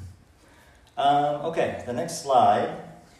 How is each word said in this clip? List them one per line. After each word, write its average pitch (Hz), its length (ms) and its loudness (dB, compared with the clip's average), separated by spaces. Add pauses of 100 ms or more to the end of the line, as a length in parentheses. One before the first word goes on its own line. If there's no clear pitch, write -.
(1000)
Um, 143 480 2
okay, 165 400 -4
the 120 80 -6
next 165 280 -6
slide. 151 540 4 (440)